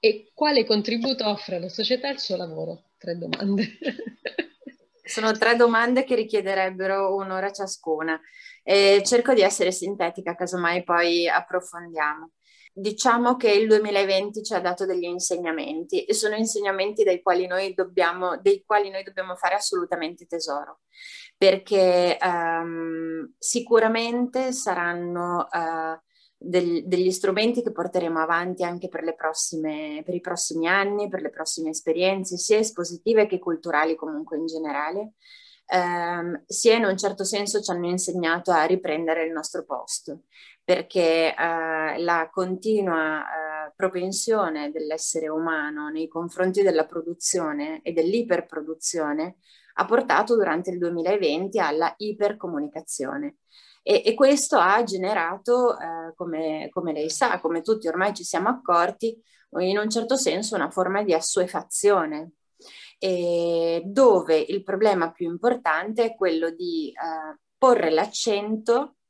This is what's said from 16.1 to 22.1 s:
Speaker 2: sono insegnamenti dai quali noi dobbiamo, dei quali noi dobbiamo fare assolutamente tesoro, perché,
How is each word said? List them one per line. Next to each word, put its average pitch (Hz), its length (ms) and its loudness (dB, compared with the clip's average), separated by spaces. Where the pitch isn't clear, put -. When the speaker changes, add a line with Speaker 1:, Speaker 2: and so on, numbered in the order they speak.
Speaker 2:
sono 214 240 0
insegnamenti 208 680 0
dai 180 180 2
quali 185 240 2
noi 185 260 -2
dobbiamo, 180 680 0
dei 196 280 2
quali 208 240 2
noi 190 120 -8
dobbiamo 190 320 -8
fare 185 200 0
assolutamente 175 720 -4
tesoro, 156 540 -8
perché, 185 800 4